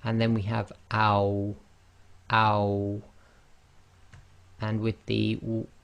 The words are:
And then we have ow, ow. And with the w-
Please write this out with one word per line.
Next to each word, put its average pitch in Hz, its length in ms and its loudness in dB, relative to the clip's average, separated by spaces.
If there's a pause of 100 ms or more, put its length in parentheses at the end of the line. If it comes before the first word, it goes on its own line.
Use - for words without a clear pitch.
And 113 180 0
then 113 120 2
we 110 100 0
have 107 280 -4 (200)
ow, 101 640 2 (760)
ow. 104 720 2 (1600)
And 110 200 -2
with 110 240 -4
the 110 300 0
w- 113 320 -6 (160)